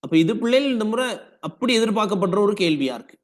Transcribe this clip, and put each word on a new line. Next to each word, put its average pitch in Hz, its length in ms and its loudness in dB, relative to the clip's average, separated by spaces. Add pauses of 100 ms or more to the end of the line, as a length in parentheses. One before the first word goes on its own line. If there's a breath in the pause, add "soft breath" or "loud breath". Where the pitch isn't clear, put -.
அப்ப 165 120 -6
இது 165 200 4
பிள்ளைகள் 262 360 0
இந்த 220 120 -2
முறை 233 220 -2 (340)
அப்படி 233 340 -4
எதிர்பார்க்கப்படுற 202 640 0
ஒரு 208 120 2
கேள்வியா 151 420 0
இருக்கு - 300 -16